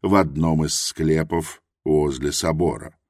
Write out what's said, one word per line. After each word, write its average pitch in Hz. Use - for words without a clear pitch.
в 98
одном 78
из 73
склепов 80
возле 73
собора. 80